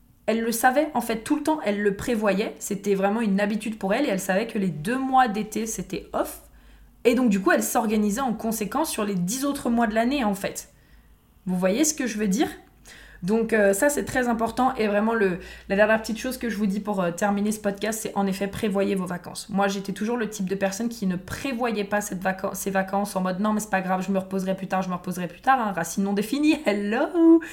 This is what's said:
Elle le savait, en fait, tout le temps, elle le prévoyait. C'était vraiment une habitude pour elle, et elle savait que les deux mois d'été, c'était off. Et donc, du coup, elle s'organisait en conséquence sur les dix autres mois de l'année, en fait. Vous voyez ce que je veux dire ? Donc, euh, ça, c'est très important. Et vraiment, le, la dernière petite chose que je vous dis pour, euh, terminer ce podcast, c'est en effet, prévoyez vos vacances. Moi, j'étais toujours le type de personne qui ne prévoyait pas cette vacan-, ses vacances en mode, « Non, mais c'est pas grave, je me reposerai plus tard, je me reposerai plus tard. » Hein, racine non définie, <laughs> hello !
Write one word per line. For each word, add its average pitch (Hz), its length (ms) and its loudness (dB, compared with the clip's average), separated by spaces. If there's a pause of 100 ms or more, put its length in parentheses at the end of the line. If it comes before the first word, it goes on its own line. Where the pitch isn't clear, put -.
(260)
Elle 220 140 0
le 226 100 -2
savait, 262 440 4
en 233 60 0
fait, 220 180 -2
tout 294 180 0
le 294 60 -2
temps, 311 220 0
elle 202 160 0
le 202 140 2
prévoyait. 208 640 0
C'était 196 380 -2
vraiment 202 240 2
une 196 180 2
habitude 214 400 -2
pour 196 160 0
elle, 285 100 2
et 269 40 0
elle 190 100 0
savait 196 300 0
que 226 100 -4
les 190 120 0
deux 160 280 -4
mois 262 300 4
d'été, 214 380 -4
c'était - 480 -8
off. - 260 -4 (640)
Et 247 100 6
donc, 254 140 2
du 196 120 2
coup, 330 120 4
elle 247 100 4
s'organisait 214 600 0
en 262 100 -2
conséquence 226 580 -4
sur 220 140 -4
les 202 100 -2
dix 196 300 -2
autres 277 260 -2
mois 233 160 2
de 214 80 -2
l'année, 240 300 2
en 202 100 2
fait. - 360 -8 (760)
Vous 185 100 -2
voyez 190 280 2
ce 311 100 2
que 254 140 -2
je 208 100 -6
veux 208 100 0
dire ? 226 200 2 (760)
Donc, 220 280 0
euh, 202 200 6
ça, 294 160 4
c'est 254 160 0
très 247 240 0
important. 233 480 0
Et 214 100 0
vraiment, 208 260 2
le, 190 280 2 (280)
la 196 60 0
dernière 214 260 4
petite 226 180 -6
chose 254 200 -6
que 240 100 -4
je 196 80 -4
vous 208 100 0
dis 196 120 0
pour, 208 220 -2
euh, 175 100 2
terminer 202 400 0
ce 208 80 -2
podcast, 208 420 -2
c'est - 140 -6
en 196 140 0
effet, 196 180 -2
prévoyez 196 480 0
vos 185 120 -4
vacances. - 440 -10
Moi, 196 160 2
j'étais 196 260 -2
toujours 214 240 -2
le 214 140 -2
type 190 180 -4
de 190 60 -2
personne 196 340 -2
qui 226 200 -6
ne 180 80 0
prévoyait 233 640 -4
pas 208 180 -2
cette 196 220 -6
vacan-, 190 320 -4
ses 196 160 -6
vacances 196 460 -2
en 185 40 0
mode, « 185 200 -2
Non, 214 120 2
mais 214 60 2
c'est 208 120 -6
pas 190 100 2
grave, 185 260 0
je 196 60 0
me 190 80 2
reposerai 190 360 -2
plus 190 120 -8
tard, 190 140 0
je 185 60 -4
me 180 60 -4
reposerai 180 320 -6
plus - 140 -12
tard. » 262 200 4
Hein, 208 120 -2
racine 175 320 -2
non 202 80 0
définie, 294 500 2
<laughs> - 20 -4
hello ! 311 760 6 (120)